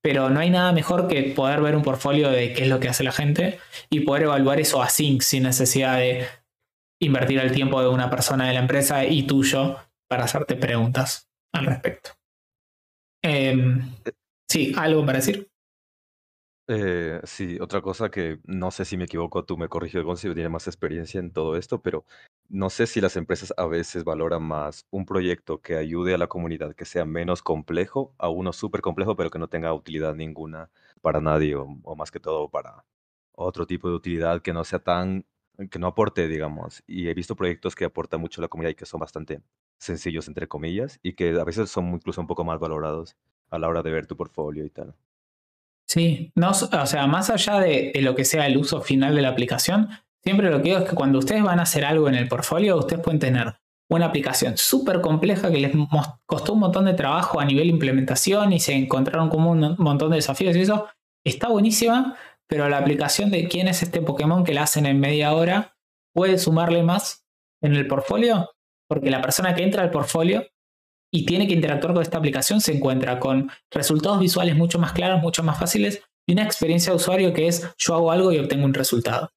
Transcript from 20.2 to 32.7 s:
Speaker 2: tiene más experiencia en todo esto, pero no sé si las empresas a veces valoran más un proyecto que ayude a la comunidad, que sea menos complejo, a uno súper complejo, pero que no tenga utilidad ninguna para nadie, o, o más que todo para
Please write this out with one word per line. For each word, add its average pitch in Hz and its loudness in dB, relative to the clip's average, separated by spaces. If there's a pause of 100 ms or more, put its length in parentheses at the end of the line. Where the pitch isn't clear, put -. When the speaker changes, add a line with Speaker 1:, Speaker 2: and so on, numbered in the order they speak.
Speaker 2:
tiene 82 -6
más 82 -8
experiencia 82 -8
en 87 -10
todo 80 -4
esto, - -8
pero 85 -6 (440)
no 95 -4
sé 117 -2
si - -2
las 95 2
empresas 90 -6
a 90 -2
veces 85 -4
valoran 80 -4
más 76 -8
un 95 -6
proyecto 87 -4
que 85 -6
ayude 85 -2
a 87 0
la 85 -2
comunidad, 82 -8
que - -14
sea 87 -4
menos 85 -4
complejo, 87 -4
a 87 -4
uno 87 -4
súper 101 -8
complejo, 92 -2
pero 85 -4
que 82 -10
no 82 -8
tenga 82 -4
utilidad 78 -6
ninguna 80 -14 (300)
para 76 -2
nadie, 78 0
o, 69 -8 (160)
o 78 -14
más 76 -12
que - -16
todo 78 -6
para - -12 (500)